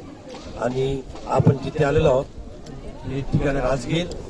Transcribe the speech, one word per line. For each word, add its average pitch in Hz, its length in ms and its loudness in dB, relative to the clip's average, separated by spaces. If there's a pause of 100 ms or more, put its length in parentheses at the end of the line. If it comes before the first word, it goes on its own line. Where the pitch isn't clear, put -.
(600)
आणि 131 400 0 (260)
आपण 135 360 6
जिथे 151 200 0
आलेलो 147 260 6
आहोत, 135 160 4 (800)
हे 135 160 -4
ठिकाण 143 340 2
राजगीर, 139 520 0 (220)